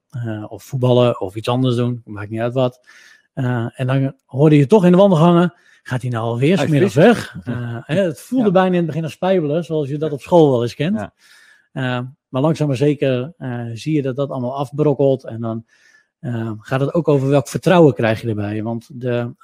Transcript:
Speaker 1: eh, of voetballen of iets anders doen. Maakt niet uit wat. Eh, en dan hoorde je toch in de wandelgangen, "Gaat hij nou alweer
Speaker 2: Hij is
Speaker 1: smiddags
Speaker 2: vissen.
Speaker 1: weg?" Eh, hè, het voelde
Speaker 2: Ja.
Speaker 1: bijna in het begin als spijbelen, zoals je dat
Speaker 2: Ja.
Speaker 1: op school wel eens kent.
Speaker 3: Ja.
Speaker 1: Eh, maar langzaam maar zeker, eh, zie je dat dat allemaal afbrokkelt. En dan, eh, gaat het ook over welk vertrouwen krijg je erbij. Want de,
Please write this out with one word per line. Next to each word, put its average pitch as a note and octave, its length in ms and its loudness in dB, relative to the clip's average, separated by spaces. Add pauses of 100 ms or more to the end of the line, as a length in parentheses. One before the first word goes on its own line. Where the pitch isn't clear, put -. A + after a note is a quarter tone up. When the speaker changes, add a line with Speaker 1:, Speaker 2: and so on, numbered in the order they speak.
Speaker 1:
eh, A2 380 -8
of - 160 -16
voetballen B2 580 2
of G2 140 -8
iets A2+ 140 -10
anders B2 260 0
doen. A#2+ 300 -2
Maakt G#2 240 -12
niet A2 120 -8
uit A#2+ 120 -4
wat. B2+ 340 -2 (460)
Eh, B2 340 -4 (120)
en B2+ 80 -4
dan C3+ 260 0 (120)
hoorde D3+ 320 4
je C#3+ 100 4
toch G3+ 180 6
in F3+ 60 6
de F3 60 6
wandelgangen, F3 560 4 (300)
"Gaat B2+ 180 -6
hij B2 100 -6
nou A2+ 120 -4
alweer B2 320 0
Speaker 2:
Hij D3+ 80 0
is C3+ 60 -2
Speaker 1:
smiddags D#3 240 2
Speaker 2:
vissen. F3+ 200 6
Speaker 1:
weg?" - 300 -8
Eh, A#2+ 380 -8
hè, D#3+ 200 -2
het E3+ 200 -4
voelde B3 240 -2
Speaker 2:
Ja. G#3 60 0
Speaker 1:
bijna F#3 180 2
in F3+ 60 0
het F3 100 0
begin D#3+ 180 -6
als D3+ 80 -8
spijbelen, F3 540 -2
zoals D#3 240 -4
je D3 80 -6
dat D3+ 120 -4
Speaker 2:
Ja. C#3+ 60 -8
Speaker 1:
op C3 60 -8
school E3 300 6
wel A#2+ 100 2
eens A#2 140 -4
kent. F#3+ 240 -4
Speaker 3:
Ja. - 140 -12 (580)
Speaker 1:
Eh, B2+ 280 -4 (300)
maar C3 120 -4
langzaam D3+ 260 0
maar C#3 80 -2
zeker, C#3 600 0
eh, B2 240 -8 (120)
zie D3 220 -6
je D3 60 0
dat C3 140 -4
dat C#3+ 140 -4
allemaal C3 280 -6
afbrokkelt. C#3 640 0
En A2+ 180 -12
dan, A2+ 240 -8 (540)
eh, A#2 400 -8
gaat C3 200 -4
het C#3 140 -2
ook E3 140 -2
over C#3 220 2
welk C#3 180 0
vertrouwen E3 460 4
krijg A2 280 0
je A#2+ 60 -8
erbij. G#2 360 -4
Want A#2 300 -8
de, A#2+ 400 -6 (100)